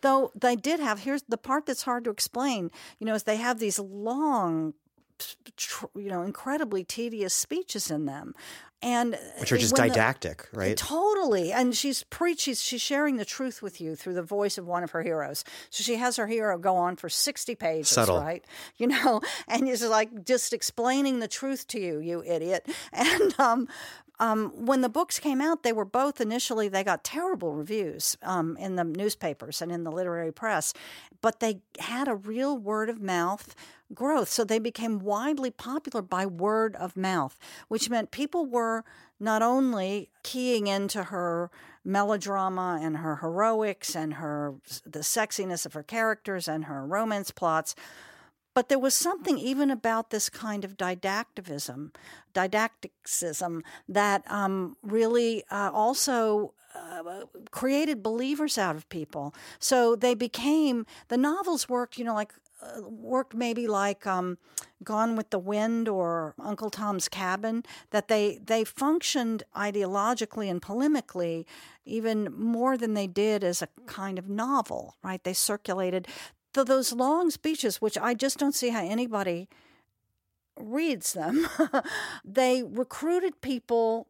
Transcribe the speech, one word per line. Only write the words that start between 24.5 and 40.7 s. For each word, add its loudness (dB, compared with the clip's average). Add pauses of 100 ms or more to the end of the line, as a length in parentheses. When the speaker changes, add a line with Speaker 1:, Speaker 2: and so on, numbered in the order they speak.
Speaker 1:
when 2
the 2
books 0
came 0
out, 0
they 4
were 0
both 0
initially, 0
they 2
got 2
terrible -2
reviews, -2
um, 0
in -4
the 2
newspapers -4
and -6
in -4
the -6
literary -2
press, 0 (480)
but 2
they 0 (200)
had -2
a 2
real -2
word -2
of -4
mouth -2 (380)
growth. 2
So 2
they 2
became -2
widely 0
popular -6
by 0
word 0
of -6
mouth, 0 (300)
which -2
meant 0
people 0
were 0 (340)
not 4
only 2 (140)
keying 0
into 0